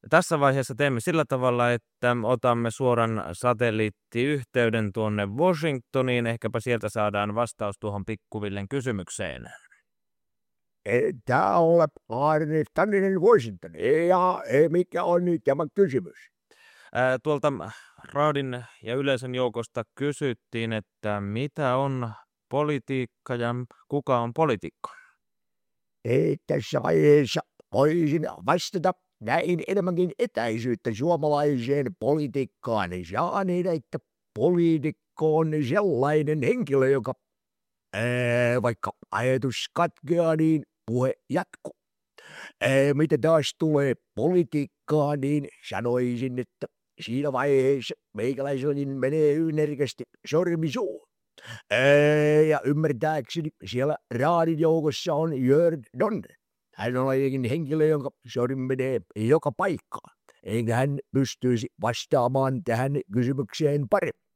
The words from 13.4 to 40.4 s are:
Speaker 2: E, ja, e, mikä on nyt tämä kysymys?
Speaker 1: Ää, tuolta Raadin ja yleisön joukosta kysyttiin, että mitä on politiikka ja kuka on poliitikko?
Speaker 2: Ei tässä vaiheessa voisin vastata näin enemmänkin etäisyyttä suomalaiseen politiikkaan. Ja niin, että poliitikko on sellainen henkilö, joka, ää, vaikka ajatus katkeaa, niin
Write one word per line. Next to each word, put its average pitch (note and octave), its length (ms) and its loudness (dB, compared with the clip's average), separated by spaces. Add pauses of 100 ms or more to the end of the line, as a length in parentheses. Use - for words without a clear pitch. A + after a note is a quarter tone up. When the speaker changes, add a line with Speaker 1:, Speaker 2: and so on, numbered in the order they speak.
Speaker 2:
E, C#3 320 2
ja, F3+ 400 2
e, D3 220 4
mikä F3 360 0
on F3 200 2
nyt F3 200 0
tämä D3+ 200 0 (100)
kysymys? C3+ 440 0 (720)
Speaker 1:
Ää, B2+ 300 0
tuolta D3 300 0 (600)
Raadin C#3 520 -2 (180)
ja A2 120 -6
yleisön C3 400 -2
joukosta A#2+ 480 -4 (120)
kysyttiin, A#2+ 800 -6
että G#2 480 -6
mitä B2+ 560 -2
on C3 340 -4 (380)
politiikka C3+ 840 -4
ja A#2+ 200 -2 (340)
kuka C#3 300 0
on A#2 160 -4
poliitikko? B2 560 -2 (1120)
Speaker 2:
Ei C3+ 320 0 (100)
tässä - 360 -4
vaiheessa D3+ 580 4 (320)
voisin D3+ 500 2 (240)
vastata F3 460 0 (280)
näin D#3+ 480 0
enemmänkin F3+ 500 0
etäisyyttä A#2 760 -2
suomalaiseen C#3+ 920 0 (140)
politiikkaan. B2 920 -2 (220)
Ja F3 320 -2
niin, F3+ 220 -2
että D#3+ 320 -4 (360)
poliitikko D#3 1040 0
on D#3+ 120 0 (180)
sellainen D3+ 760 0
henkilö, C#3 460 2
joka, C3+ 240 0 (800)
ää, A#2+ 720 0
vaikka - 280 -4 (200)
ajatus B2 640 -2
katkeaa, E3 600 0
niin D#3+ 260 2 (240)